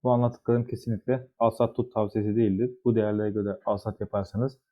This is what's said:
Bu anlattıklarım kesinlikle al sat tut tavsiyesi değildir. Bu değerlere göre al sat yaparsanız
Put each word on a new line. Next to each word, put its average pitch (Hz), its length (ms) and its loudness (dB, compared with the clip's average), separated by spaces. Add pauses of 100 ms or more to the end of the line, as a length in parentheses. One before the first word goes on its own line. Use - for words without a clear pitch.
Bu 127 80 2
anlattıklarım 120 520 2
kesinlikle 120 640 -4 (120)
al 113 120 4
sat - 240 -2
tut - 180 -4
tavsiyesi 107 420 0
değildir. 113 360 2 (140)
Bu 120 100 4
değerlere 107 360 0
göre 101 340 -4
al 104 120 0
sat 104 240 -8
yaparsanız 104 580 -4 (120)